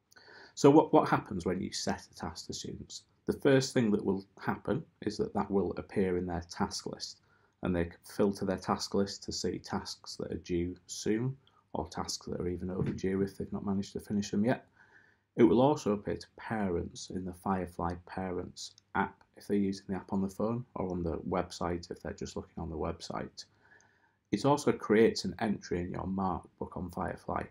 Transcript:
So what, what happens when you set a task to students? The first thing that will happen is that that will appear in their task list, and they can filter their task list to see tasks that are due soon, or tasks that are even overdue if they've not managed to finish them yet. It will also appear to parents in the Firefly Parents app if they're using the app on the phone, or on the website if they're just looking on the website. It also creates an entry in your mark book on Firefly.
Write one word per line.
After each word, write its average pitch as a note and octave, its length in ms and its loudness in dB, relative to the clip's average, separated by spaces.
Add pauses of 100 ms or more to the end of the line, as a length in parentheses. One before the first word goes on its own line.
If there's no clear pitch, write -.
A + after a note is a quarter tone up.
(540)
So C#3+ 160 10
what, D3+ 200 8
what D3+ 160 6
happens G2+ 380 -2
when F#2 160 0
you G2 100 -4
set - 400 -4
a - 40 -20
task - 320 -10
to - 80 -10
students? - 480 -12 (240)
The G#2 80 0
first C3+ 400 4
thing A#2 160 4
that G2+ 120 2
will G2 220 0 (160)
happen A#2+ 420 -2 (200)
is - 160 -4
that - 160 -2
that G2+ 160 -2
will F#2 260 2
appear F#2 400 0
in F2+ 80 0
their F2 260 -4
task - 360 -4
list, - 340 -10 (420)
and F2+ 140 0
they E2+ 80 2
can F2 200 -10
filter G2+ 420 0
their F#2 100 0
task - 380 -2
list G2+ 300 0
to - 80 -8
see F2+ 260 -2
tasks - 580 -8
that - 160 -6
are E2+ 60 -6
due F2+ 360 -2 (120)
soon, A#2 500 -2 (380)
or E2+ 140 -2
tasks - 400 -8
that - 120 -6
are F2 80 -2
even F2+ 220 -4
overdue F#2+ 500 -2
if G2 160 -2
they've - 160 -8
not G2+ 140 -6
managed G2 260 -2
to - 80 -8
finish G2+ 300 -2
them G#2 160 2
yet. - 180 0 (720)
It B2 60 8
will A2+ 180 8
also C#3+ 320 4
appear G#2 240 -2
to - 100 -12 (120)
parents F2+ 720 -4
in F#2 160 -6
the F2 80 -8
Firefly F2 600 -2 (100)
Parents F2+ 720 -8 (180)
app - 280 -2 (140)
if - 100 -20
they're G#2 120 4
using G2 320 0
the F#2+ 60 -2
app - 180 -8
on F#2+ 80 2
the G2 80 0
phone, A#2 340 -2 (120)
or F#2 140 -2
on F2 120 -2
the D#2+ 160 -2 (100)
website F2 640 -2
if - 100 -10
they're - 140 -8
just - 200 -10
looking F2 280 -10
on D#2+ 80 -6
the D#2 80 -6
website. - 680 -6 (880)
It G#2 140 2
also C#3 260 4
creates G#2+ 540 4
an F2+ 120 -4
entry F#2+ 440 -2
in F2+ 80 -4
your F2 160 -6
mark F#2+ 380 -2 (140)
book - 200 -8
on F2 120 -6
Firefly. - 600 -4